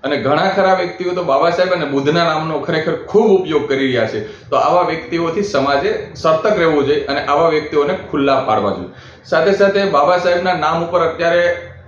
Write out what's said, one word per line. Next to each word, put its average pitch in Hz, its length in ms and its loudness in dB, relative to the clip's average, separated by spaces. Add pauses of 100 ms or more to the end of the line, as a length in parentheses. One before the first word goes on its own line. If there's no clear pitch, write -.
અને 143 120 -2
ઘણા 151 320 0
ખરા 190 260 2
વ્યક્તિઓ 180 380 -4
તો 180 120 -4
બાબા 147 260 2
સાહેબ 180 220 0
અને 165 120 -2
બુદ્ધના 139 400 0
નામનો 156 340 -2
ખરેખર 156 340 -2
ખૂબ 208 480 2
ઉપયોગ 151 280 -2
કરી 135 180 0
રહ્યા 120 200 0
છે. 107 140 -4
તો - 360 -6
આવા 170 260 2
વ્યક્તિઓથી 165 600 -4
સમાજે 143 720 -2
સતર્ક 170 440 0
રહેવું 151 280 2
જોઈએ 147 180 0
અને 143 200 -4
આવા 143 240 2
વ્યક્તિઓને 147 500 0 (120)
ખુલ્લા 135 360 0
પાડવા 101 240 0
જોઈએ. 90 180 -8 (360)
સાથે 175 280 2
સાથે 196 320 2
બાબા 180 340 2
સાહેબના 180 360 0
નામ 165 300 -2
ઉપર 175 160 0
અત્યારે 170 560 0 (320)